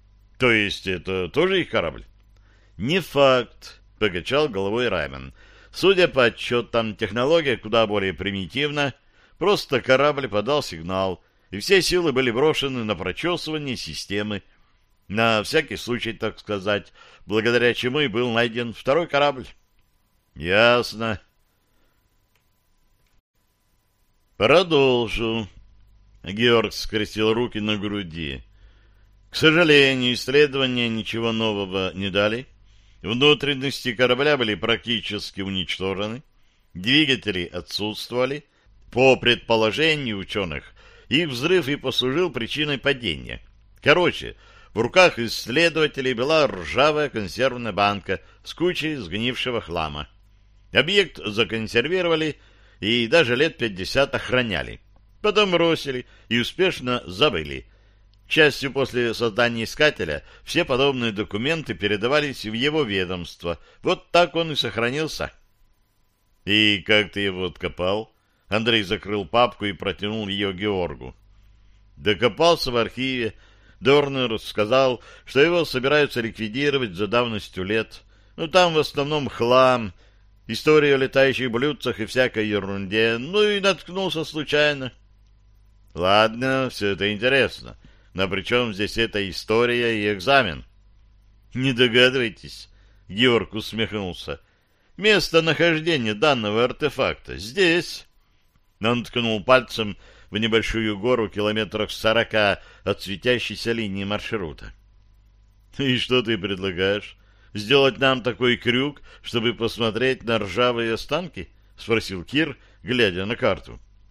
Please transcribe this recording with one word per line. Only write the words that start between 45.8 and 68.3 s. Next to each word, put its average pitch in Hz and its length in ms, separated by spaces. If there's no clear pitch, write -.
была 143 320
ржавая 123 640
консервная 117 600
банка 101 480
с - 100
кучей 160 420
сгнившего 117 640
хлама. 80 480
Объект 170 460
законсервировали 120 1200
и 117 280
даже 127 280
лет 156 220
пятьдесят 120 560
охраняли. 101 680
Потом 208 300
бросили 160 560
и 117 100
успешно 123 680
забыли. 87 600
К - 20
счастью, 139 420
после 120 420
создания 117 500
искателя 98 580
все 165 220
подобные 127 460
документы 117 600
передавались 117 720
в 113 80
его 147 300
ведомство. 90 760
Вот - 280
так 170 260
он 165 160
и - 20
сохранился». 120 800
«И 104 420
как 104 260
ты 101 80
его 92 260
откопал?» 90 680